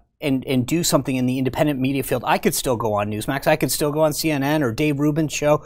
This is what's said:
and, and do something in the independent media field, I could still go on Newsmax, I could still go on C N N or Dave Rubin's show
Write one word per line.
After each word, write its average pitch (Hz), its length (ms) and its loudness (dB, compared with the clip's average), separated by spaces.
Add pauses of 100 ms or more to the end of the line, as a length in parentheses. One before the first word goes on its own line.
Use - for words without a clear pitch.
(200)
and, 135 240 0
and 127 220 0
do 165 160 0
something 143 320 0
in 127 120 0
the 127 120 -2
independent 135 400 0
media 131 240 -2
field, 127 240 -2
I 175 120 2
could - 180 0
still 127 200 0
go 104 180 -2
on 104 180 0
Newsmax, 135 340 -4
I 156 80 6
could 156 160 0
still 147 220 -2
go 151 80 -2
on 156 120 4
C 160 160 -4
N 143 140 0
N 147 220 0
or 117 80 0
Dave 147 260 0
Rubin's 151 340 2
show 147 340 2